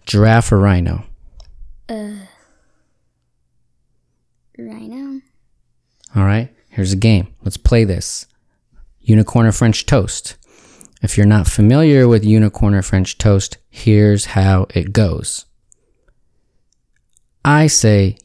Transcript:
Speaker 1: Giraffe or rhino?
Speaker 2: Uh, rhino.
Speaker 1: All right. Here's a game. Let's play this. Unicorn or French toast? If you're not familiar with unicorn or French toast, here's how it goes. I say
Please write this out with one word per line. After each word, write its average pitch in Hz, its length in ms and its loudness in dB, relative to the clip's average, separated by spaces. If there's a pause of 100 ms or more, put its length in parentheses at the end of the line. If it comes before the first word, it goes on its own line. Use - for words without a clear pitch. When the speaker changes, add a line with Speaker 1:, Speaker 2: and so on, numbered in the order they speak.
Speaker 1:
Giraffe 110 440 2
or 104 80 2
rhino? 95 460 0 (800)
Speaker 2:
Uh, 214 280 -12 (2500)
rhino. 233 640 -16 (920)
Speaker 1:
All 98 100 0
right. 107 240 -2 (200)
Here's 95 240 -4
a 95 40 -2
game. 98 300 2 (160)
Let's - 140 -8
play 117 260 2
this. 87 420 -6 (760)
Unicorn 110 460 2
or 110 60 2
French - 340 -2
toast? - 500 -4 (680)
If - 120 -6
you're 101 120 4
not 104 200 2
familiar 131 600 4
with 110 180 2
unicorn 107 480 2
or 95 80 0
French - 380 -4
toast, 98 380 0 (120)
here's 104 560 2
how 95 480 0
it 95 200 -4
goes. 90 520 -4 (2000)
I 151 220 2
say 104 580 2